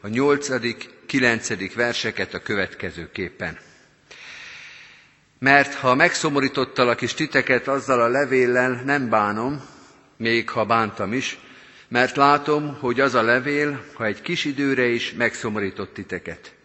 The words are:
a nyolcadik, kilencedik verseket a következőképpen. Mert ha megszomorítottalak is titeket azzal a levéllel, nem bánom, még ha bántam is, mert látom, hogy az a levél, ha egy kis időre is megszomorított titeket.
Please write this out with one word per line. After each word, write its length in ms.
a 80
nyolcadik, 800
kilencedik 680
verseket 600
a 80
következőképpen. 1160
Mert 360
ha 200
megszomorítottalak 1040
is 140
titeket 540
azzal 320
a 80
levéllel, 760
nem 240
bánom, 560
még 340
ha 140
bántam 480
is, 260
mert 280
látom, 640
hogy 200
az 140
a 80
levél, 640
ha 100
egy 180
kis 220
időre 420
is 260
megszomorított 840
titeket. 600